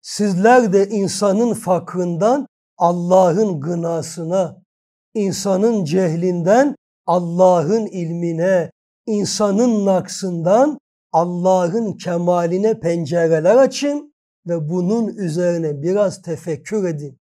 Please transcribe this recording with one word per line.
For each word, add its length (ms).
Sizler 720
de 160
insanın 640
fakrından 920
Allah'ın 840
gınasına, 1000
insanın 720
cehlinden 920
Allah'ın 800
ilmine, 840
insanın 800
naksından 920
Allah'ın 840
kemaline 840
pencereler 760
açın 580
ve 220
bunun 380
üzerine 760
biraz 400
tefekkür 680
edin. 320